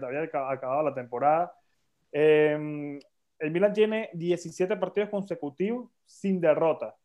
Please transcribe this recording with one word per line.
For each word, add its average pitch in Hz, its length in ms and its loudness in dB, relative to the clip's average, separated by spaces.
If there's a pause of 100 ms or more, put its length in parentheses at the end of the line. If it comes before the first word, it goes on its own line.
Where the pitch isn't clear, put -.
había 135 180 -6
aca-, 139 280 -4
acabado 131 320 -2
la 139 100 -2
temporada. 135 600 0 (580)
Em, 151 880 2 (400)
el 156 120 -2
Milan 190 220 4
tiene 220 400 2
diecisiete 175 640 -2
partidos 196 340 -2
consecutivos 196 800 -6 (160)
sin 190 360 -2
derrota 151 640 2